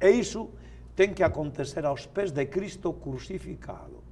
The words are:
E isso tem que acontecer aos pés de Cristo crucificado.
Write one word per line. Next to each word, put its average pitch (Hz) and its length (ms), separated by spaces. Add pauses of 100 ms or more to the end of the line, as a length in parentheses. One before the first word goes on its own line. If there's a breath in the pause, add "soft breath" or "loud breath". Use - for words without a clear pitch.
E 185 80
isso 220 400 (460 loud breath)
tem 196 180
que 185 120
acontecer 147 600
aos 139 220
pés 196 240
de 139 160
Cristo 175 460
crucificado. - 1200